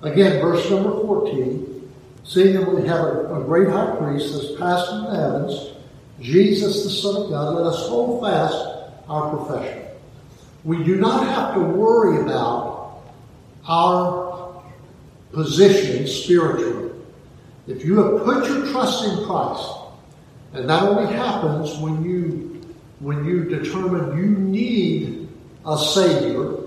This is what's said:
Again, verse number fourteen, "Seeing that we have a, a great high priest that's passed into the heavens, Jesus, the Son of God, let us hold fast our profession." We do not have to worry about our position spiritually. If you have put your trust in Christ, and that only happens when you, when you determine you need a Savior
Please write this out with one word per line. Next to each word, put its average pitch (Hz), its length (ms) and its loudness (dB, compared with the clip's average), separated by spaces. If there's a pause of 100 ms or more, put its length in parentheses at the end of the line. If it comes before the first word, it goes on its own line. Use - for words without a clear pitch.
Again, 156 380 4
verse 170 300 2
number 196 200 2
fourteen, - 1000 -2 (340)
"Seeing 190 300 4
that 185 160 2
we 165 160 2
have 165 140 2
a, 156 400 -2
a 139 40 -6
great 170 240 4
high 208 280 0
priest 143 380 -4
that's 143 240 -8
passed 180 340 0
into 214 180 -6
the 196 60 -4
heavens, 143 540 -4 (500)
Jesus, 190 640 4
the 185 60 -4
Son 202 320 -2
of 185 80 -6
God, 151 240 -2
let 170 120 0
us - 220 -2
hold - 340 0
fast - 440 0 (420)
our 151 280 -4
profession." - 480 -8 (800)
We 160 180 -2
do 180 140 4
not 220 320 2
have - 260 -2
to 190 60 2
worry 196 640 4
about - 800 -4 (640)
our 180 960 0 (680)
position 156 760 4
spiritually. - 840 0 (800)
If - 160 -8
you 185 180 4
have - 220 2
put 269 240 2
your 277 240 -2
trust 240 320 0
in 180 200 -2
Christ, - 500 -4 (800)
and 131 140 -6
that 165 140 4
only 202 300 2
happens 156 680 -2
when 156 240 -4
you, 175 580 -4 (380)
when 147 260 -4
you 170 200 0
determine 170 720 -2
you 202 220 2
need 196 880 0 (380)
a 151 120 0
Savior - 800 2 (100)